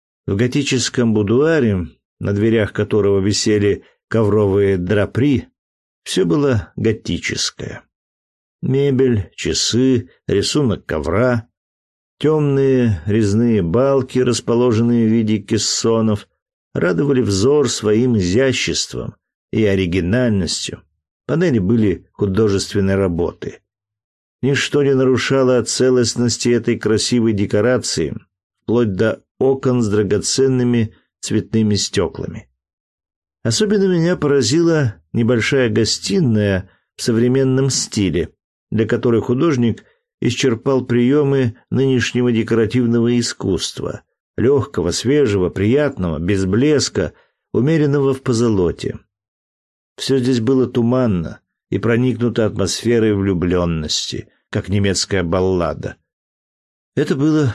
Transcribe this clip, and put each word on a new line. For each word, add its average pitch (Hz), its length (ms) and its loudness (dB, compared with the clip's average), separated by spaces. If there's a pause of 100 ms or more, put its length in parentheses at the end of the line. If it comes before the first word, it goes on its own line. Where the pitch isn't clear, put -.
(260)
В 98 100 -2
готическом 123 760 0
будуаре, 107 760 2 (320)
на 101 120 -2
дверях 107 400 0
которого 101 480 0
висели 101 640 0 (240)
ковровые 101 680 2
драпри, 104 680 0 (560)
все - 200 0
было 143 520 0
готическое. - 1040 -6 (800)
Мебель, 131 720 0
часы, 117 720 0 (180)
рисунок 101 600 -2
ковра, 98 600 -2 (720)
темные 139 880 2
резные 107 560 2
балки, 127 580 0
расположенные 120 840 2
в 110 60 2
виде 110 260 0
кессонов, 110 880 -2 (460)
радовали 147 480 0
взор 120 460 2
своим 113 480 0
изяществом 90 1000 -2 (360)
и 113 120 2
оригинальностью. 95 1160 0 (440)
Панели 151 320 2
были 98 540 0
художественной 98 840 0
работы. 87 640 -2 (840)
Ничто 139 400 0
не 139 120 2
нарушало 131 680 2
целостности 123 880 0
этой 120 280 0
красивой 110 540 0
декорации, 104 840 -2 (480)
вплоть 113 300 0
до 107 300 -2 (160)
окон 131 440 0
с 107 60 0
драгоценными 117 1080 0 (260)
цветными 107 540 0
стеклами. - 760 -4 (920)
Особенно 196 420 0
меня 175 320 2
поразила 143 800 2 (160)
небольшая 120 580 0
гостиная 107 1000 0 (260)
в - 60 -12
современном 131 680 2
стиле, 87 600 -2 (400)
для 107 160 0
которой 117 340 0
художник 123 640 0 (360)
исчерпал 127 640 -2
приемы 131 720 0 (140)
нынешнего 123 600 0
декоративного 117 880 0
искусства, - 840 -6 (340)
легкого, 110 540 0
свежего, 107 580 0
приятного, 98 680 -2
без 95 260 -2
блеска, 110 680 0 (380)
умеренного 139 600 0
в 131 100 -6
позолоте. 110 800 -2 (960)
Все 135 220 0
здесь 123 220 0
было 127 260 2
туманно — 117 720 -2 (300)
и 101 80 -2
проникнута 117 680 0
атмосферой 104 680 0
влюбленности, 87 1120 -2 (220)
как - 180 -6
немецкая 98 540 -2
баллада. 87 720 -2 (1000)
Это 147 180 0
было 147 400 0